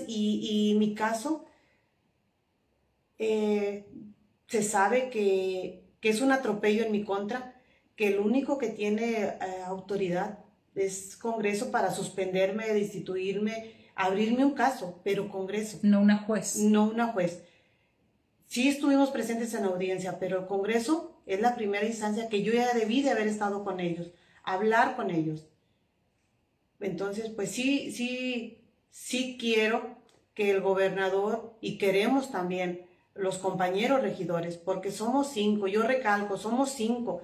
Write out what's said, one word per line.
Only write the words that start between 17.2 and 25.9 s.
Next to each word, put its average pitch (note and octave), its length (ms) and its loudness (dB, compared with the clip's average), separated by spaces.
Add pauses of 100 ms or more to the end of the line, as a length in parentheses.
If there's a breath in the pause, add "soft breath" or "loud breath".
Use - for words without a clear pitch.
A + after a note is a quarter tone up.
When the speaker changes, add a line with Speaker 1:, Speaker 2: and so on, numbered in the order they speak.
Speaker 1:
Sí B3 220 2
estuvimos C#4 420 4
presentes A3+ 420 -4
en G#3 140 -2
la - 20 2
audiencia, F#3 500 -2
pero F#3 220 -2
el F#3 60 -8
Congreso A3+ 800 -2
es F#3+ 160 -2
la A#3+ 140 2
primera G#3 280 -2
instancia A3 460 -2
que G3+ 120 0
yo G#3+ 120 0
ya B3 180 2
debí A#3 300 0
de C4+ 80 2
haber A3 160 2
estado G3+ 380 -2
con F3+ 160 -4
ellos, E3+ 320 -4 (320 soft breath)
hablar A3 520 2
con G#3 140 -2
ellos. D#3 360 -2 (1300)